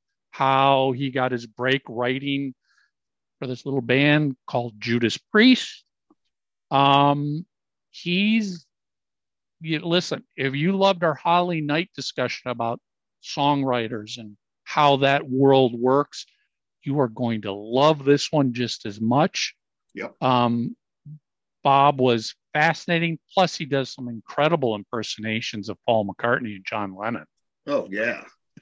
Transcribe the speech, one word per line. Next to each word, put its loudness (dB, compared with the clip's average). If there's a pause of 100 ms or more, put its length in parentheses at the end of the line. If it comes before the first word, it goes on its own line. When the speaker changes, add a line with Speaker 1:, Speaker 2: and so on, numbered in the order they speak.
(320)
Speaker 1:
how 2
he -4
got -2
his -6
break -2
writing -4 (840)
for -10
this -10
little -4
band 2 (120)
called -4
Judas 0
Priest. 2 (880)
Um, 4 (440)
he's, -2 (960)
you, -4
listen, -2 (120)
if -2
you 0
loved 2
our 2
Holly 0
Knight -2
discussion -6
about -4 (420)
songwriters -2
and -18 (280)
how 4
that 2
world 4
works, 0 (560)
you -4
are 0
going -4
to -6
love 0
this 2
one 2
just -6
as -10
much. 0 (400)
Speaker 2:
Yep. -12
Speaker 1:
Um, 0 (840)
Bob 4
was 0 (180)
fascinating. 0 (140)
Plus, 0
he -10
does -4
some -12
incredible -2
impersonations -8
of -10
Paul 2
McCartney -2
and -18
John -6
Lennon. -8 (420)
Speaker 2:
Oh, -4
yeah. -6 (380)